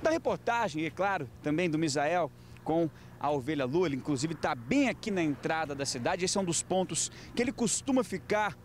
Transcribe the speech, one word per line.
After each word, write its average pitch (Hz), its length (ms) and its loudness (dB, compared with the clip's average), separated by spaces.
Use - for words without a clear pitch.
da 320 80 6
reportagem, 226 720 0
e - 20 0
é 151 60 -2
claro, 180 360 0
também 156 260 2
do 156 120 0
Misael 156 520 2
com 165 240 2
a 143 120 0
ovelha 143 340 0
Lua, 165 220 2
ele 143 80 0
inclusive 143 400 -2
tá 160 180 -2
bem 147 340 2
aqui 220 220 -4
na 185 140 0
entrada 156 500 0
da 139 100 -4
cidade. 147 400 0
Esse 185 140 0
é 196 40 0
um 190 40 0
dos 170 160 0
pontos 180 500 0
que - 80 -2
ele 247 100 2
costuma 247 520 2
ficar 202 600 0